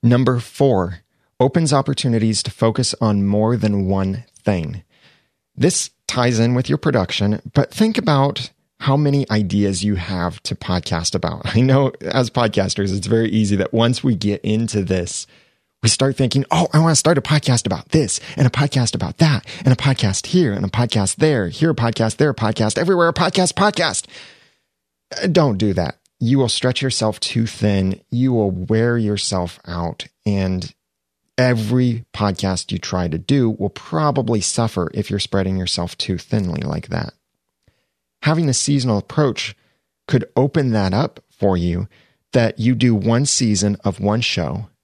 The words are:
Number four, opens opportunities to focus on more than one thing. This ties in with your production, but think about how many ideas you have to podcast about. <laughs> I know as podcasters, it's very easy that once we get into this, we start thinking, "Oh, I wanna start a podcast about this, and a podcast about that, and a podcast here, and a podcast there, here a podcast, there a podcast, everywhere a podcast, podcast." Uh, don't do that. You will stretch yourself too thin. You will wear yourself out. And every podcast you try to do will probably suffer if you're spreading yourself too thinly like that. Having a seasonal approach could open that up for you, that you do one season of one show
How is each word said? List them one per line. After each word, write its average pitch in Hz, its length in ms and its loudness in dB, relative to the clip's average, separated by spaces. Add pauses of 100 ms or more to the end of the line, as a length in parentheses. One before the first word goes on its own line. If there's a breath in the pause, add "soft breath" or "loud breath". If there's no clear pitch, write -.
Number 123 380 4
four, 95 600 0 (380)
opens 151 340 2
opportunities 117 720 0
to - 60 -6
focus 110 500 0
on 104 260 2
more 107 300 2
than 101 300 0
one 95 380 -2 (200)
thing. 90 380 -2 (720 soft breath)
This - 360 0 (180)
ties 120 300 0
in 117 160 2
with 127 140 -2
your 147 100 0
production, 107 640 0 (100)
but - 180 0
think 220 280 0
about 143 520 0 (300)
how 139 160 2
many 143 340 0
ideas 101 540 0
you 104 120 0
have 87 480 -4
to - 100 -6
podcast 90 600 -4
about. 82 300 -4
<laughs> - 120 -6
I 113 40 4
know 131 400 4
as 120 300 -2
podcasters, 98 680 0
it's 98 100 -6
very 113 220 2
easy 104 280 2
that 95 180 -2
once 117 280 2
we 127 120 2
get 101 280 -2
into 107 400 -2
this, 90 440 -4 (560 soft breath)
we 110 60 2
start 131 280 0
thinking, 135 360 0
"Oh, 165 200 2
I 151 60 4
wanna 160 160 4
start 156 240 2
a - 40 -2
podcast 139 440 0
about - 220 -4
this, 139 320 0 (160 loud breath)
and 139 100 4
a 117 40 6
podcast 131 440 0
about - 240 -4
that, 151 260 2 (200 loud breath)
and 131 80 6
a 120 40 4
podcast 120 500 0
here, 170 260 2
and 98 120 -2
a 95 40 -2
podcast 110 480 0
there, 131 320 2
here 160 220 0
a 143 40 0
podcast, 113 440 -2
there 151 120 2
a 123 40 -2
podcast, 110 440 0
everywhere 175 300 2
a 170 40 0
podcast, 180 420 0
podcast." 180 520 0 (1120 loud breath)
Uh, - 60 -2
don't 147 320 2
do 101 160 0
that. 82 240 -2 (220)
You 123 180 2
will 127 100 2
stretch - 340 -2
yourself 110 360 -2
too 113 300 -2
thin. 98 520 0 (100)
You 127 220 2
will 107 200 2
wear 110 440 0
yourself 101 680 -2
out. 85 400 -6 (180)
And 95 480 -2 (640)
every 120 680 0 (100)
podcast 95 560 -2
you 92 80 -4
try 90 300 -2
to 80 100 -4
do 123 320 2
will 101 200 -4
probably 131 680 -2
suffer 98 540 -2
if 107 160 -4
you're 101 80 -2
spreading 95 380 -2
yourself 87 420 -4
too 95 180 -4
thinly 90 460 -4
like 73 260 -6
that. - 260 -6 (1080)
Having 156 260 0
a 127 60 0
seasonal 127 440 0
approach - 580 -2 (500)
could 120 300 0
open 139 340 2
that 98 240 2
up 131 240 -2 (100)
for 98 280 0
you, 87 320 -2 (440 soft breath)
that 113 280 2
you 120 160 2
do 117 180 4
one 117 320 2
season 104 580 0
of 98 140 -2
one 104 220 0
show 92 480 -4 (160)